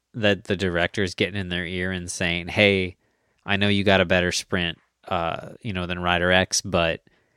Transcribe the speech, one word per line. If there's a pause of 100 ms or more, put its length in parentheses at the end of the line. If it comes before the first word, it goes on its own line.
(140)
that
the
director
is
getting
in
their
ear
and
saying,
"Hey, (480)
I
know
you
got
a
better
sprint, (300)
uh, (100)
you
know,
than
Rider
X,
but (340)